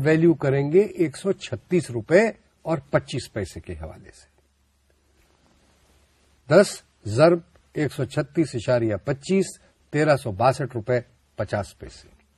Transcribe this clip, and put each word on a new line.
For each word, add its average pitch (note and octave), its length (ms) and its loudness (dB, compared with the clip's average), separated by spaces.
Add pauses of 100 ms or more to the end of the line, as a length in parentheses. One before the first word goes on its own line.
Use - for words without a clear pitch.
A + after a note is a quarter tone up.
ویلیو D#3+ 320 4
کریں C#3 360 0
گے F#3 80 6
ایک F3 360 0
سو F#3+ 180 -2
چھتیس - 560 -4
روپے D#3 360 2 (380)
اور D#3+ 140 -4 (120)
پچیس C#3 420 -4
پیسے G2 280 -8
کے F2+ 140 -14
حوالے F2+ 380 -16
سے۔ - 140 -20 (2250)
دس F#3+ 200 6 (380)
ضرب D3+ 320 2 (360)
ایک D3+ 180 -4
سو C3+ 140 -6
چھتیس D3+ 480 -4
اشاریہ A#2 500 0
پچیس، F3+ 420 -2 (460)
تیرہ D3+ 240 2
سو B2 180 -6
باسٹھ B2 400 0
روپے A#2+ 260 -2 (380)
پچاس G#2 400 -6
پیسے۔ - 300 -20 (300)